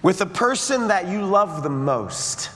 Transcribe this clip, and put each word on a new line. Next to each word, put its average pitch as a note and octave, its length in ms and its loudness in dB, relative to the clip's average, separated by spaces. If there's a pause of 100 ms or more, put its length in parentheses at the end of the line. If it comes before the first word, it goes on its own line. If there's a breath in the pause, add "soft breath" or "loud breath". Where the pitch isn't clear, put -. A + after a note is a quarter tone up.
with F#3 160 4
the G3+ 80 2
person B3 600 0
that F#3 180 2
you G3+ 180 -4
love F#3+ 380 2
the C#3+ 80 -2
most. C3+ 840 -2